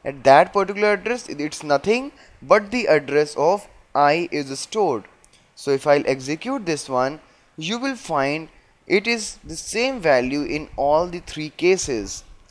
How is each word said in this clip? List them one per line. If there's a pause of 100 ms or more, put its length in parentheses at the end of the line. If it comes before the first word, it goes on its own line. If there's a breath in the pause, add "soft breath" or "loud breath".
at
that
particular
address,
it's
nothing (300 soft breath)
but
the
address
of (260)
I
is
stored. (500 soft breath)
So
if
I'll
execute
this
one, (380 soft breath)
you
will
find (380 soft breath)
it
is
the
same
value
in
all
the
three
cases. (260)